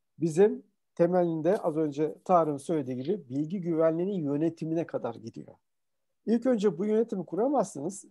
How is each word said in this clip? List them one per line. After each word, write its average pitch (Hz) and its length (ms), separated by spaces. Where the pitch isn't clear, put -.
bizim 180 440
temelinde 175 640
az 156 200
önce 151 380
Tarık'ın 160 320
söylediği 131 460
gibi 165 260
bilgi 156 320
güvenliğinin 165 640
yönetimine 160 640
kadar 117 300
gidiyor. 107 380
İlk 233 200
önce 214 320
bu 190 80
yönetimi 214 400
kuramazsınız. 196 840